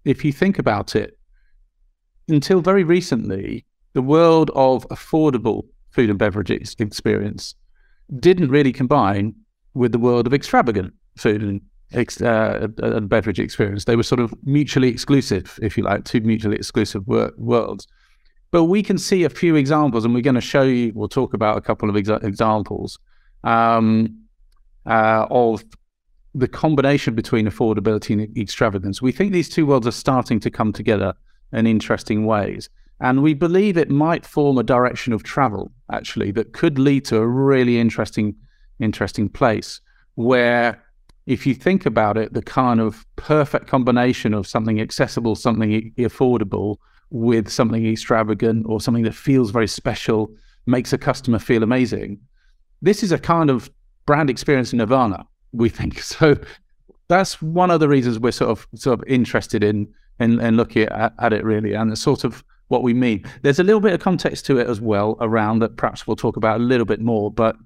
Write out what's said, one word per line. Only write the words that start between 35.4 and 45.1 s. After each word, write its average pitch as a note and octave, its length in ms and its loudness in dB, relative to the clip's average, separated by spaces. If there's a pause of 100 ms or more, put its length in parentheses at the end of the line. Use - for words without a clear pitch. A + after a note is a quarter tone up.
actually, G#2+ 420 -4
that G#2+ 200 -4
could D#3 260 -2
lead C3+ 280 2
to A#2 100 0
a A2 100 2
really B2+ 540 2
interesting, G#2+ 560 -2 (420)
interesting G#2+ 500 -2
place G#2+ 520 -2 (360)
where, A#2+ 680 2 (420)
if - 200 -2
you C3+ 80 2
think F#3+ 320 0
about G#2+ 320 2
it, G#2+ 160 -4
the A2 80 -4
kind B2 360 0
of A2 280 -2 (100)
perfect D3+ 520 0
combination B2 640 2
of G2+ 120 -4
something A2 360 -2
accessible, A2+ 520 -2